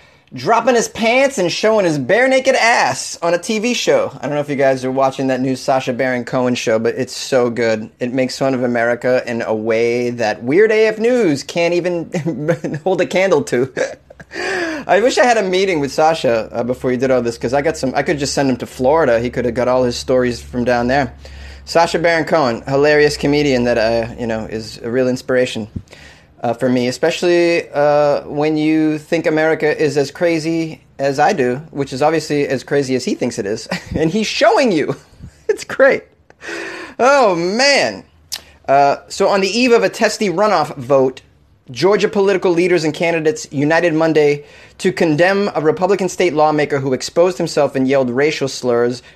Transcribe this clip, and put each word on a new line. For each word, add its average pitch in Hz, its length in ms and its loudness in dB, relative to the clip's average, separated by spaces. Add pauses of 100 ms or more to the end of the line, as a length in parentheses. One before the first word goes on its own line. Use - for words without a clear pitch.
(340)
dropping 226 400 0
his 226 160 0
pants 247 480 0
and 175 140 0
showing 214 340 2
his 151 140 0
bare 190 280 2
naked 262 280 2
ass 240 680 0
on 170 140 0
a - 20 2
T 220 220 -2
V 240 160 0
show. 123 360 2
I - 120 -18
don't 135 100 -4
know 147 60 -2
if 143 100 -4
you 147 60 -2
guys 135 280 2
are 131 80 -2
watching 135 360 0
that 131 120 0
new 131 160 -2
Sacha 131 380 -2
Baron 123 320 -2
Cohen 123 300 0
show, 113 240 0
but 113 160 0
it's 127 200 -6
so 123 360 0
good. 110 480 -2
It 123 120 -4
makes 127 280 -2
fun 135 160 0
of 123 80 -2
America 120 640 0
in 117 160 -4
a 95 100 -2
way 117 560 0
that 110 320 -4
Weird 175 300 4
A 220 160 4
F 214 100 -2
News 220 460 0
can't 170 320 0
even 165 1040 -4
<laughs> - 40 -20
hold 185 180 0
a 190 40 0
candle 175 380 2
to. 127 280 -2 (640)
<laughs> - 0 - (520)
I 185 160 4
wish 262 160 2
I 302 60 6
had 240 120 4
a 214 60 0
meeting 185 360 0
with 139 120 -4
Sacha, 147 600 0
uh, 117 120 -4
before 127 260 -4
he 127 80 0
did 127 140 0
all 127 100 2
this, 117 160 -4
'cause 117 160 -4
I 143 80 2
got 156 160 -2
some, 127 160 -4
I - 80 0
could 151 160 -2
just 139 160 -4
send 139 160 0
him 123 80 0
to 117 80 -8
Florida. 131 540 2
He 123 100 -4
could 120 160 -4
have 123 80 -2
got 120 140 -2
all 127 160 2
his 120 120 -2
stories 123 460 0
from 123 220 -6
down 120 240 0
there. 131 260 0 (520)
Sacha 165 320 2
Baron 165 280 2
Cohen, 135 380 0
hilarious 147 520 4
comedian 143 480 2
that, 120 140 2
uh, 113 420 0
you 120 80 -6
know, 110 180 -4
is 110 340 -10
a 113 120 -8
real 127 160 0
inspiration, 123 640 -2 (720)
uh, 120 120 0
for 131 140 -2
me, 127 220 0
especially, 170 800 0
uh, 143 540 2
when 147 340 -2
you 156 400 0
think 165 280 -4
America 156 560 0
is 143 140 0
as 139 160 0
crazy 165 680 -2 (180)
as 139 200 -2
I 156 120 4
do, 127 240 0 (160)
which 143 220 -6
is 127 80 -4
obviously 151 440 0
as 127 200 -4
crazy 135 300 0
as 120 100 -2
he 214 100 -2
thinks 123 240 -4
it 104 60 -4
is. 110 240 -6 (120)
<laughs> - 140 -8
And 156 160 0
he's 208 160 -2
showing 302 460 2
you. 143 240 -2 (240)
<laughs> - 260 -20
It's - 160 -4
great. - 400 2 (960)
Oh, 247 360 4
man. 180 680 0 (640)
Uh, 143 300 4 (100)
so 190 220 0
on 196 100 2
the 196 80 0
eve 233 240 2
of 220 120 4
a 190 60 2
testy 214 380 -2
runoff 175 480 0
vote, 131 460 0 (500)
Georgia 185 380 2
political 196 420 2
leaders 170 320 2
and 151 100 0
candidates 160 560 -2
united 160 440 2
Monday 151 500 2 (360)
to 190 120 0
condemn 185 640 2
a 160 60 -2
Republican 180 480 0
state 175 240 0
lawmaker 151 460 2
who 135 120 -2
exposed 170 460 0
himself 151 360 0
and 131 140 0
yelled 135 220 2
racial 143 400 0
slurs 120 520 0 (140)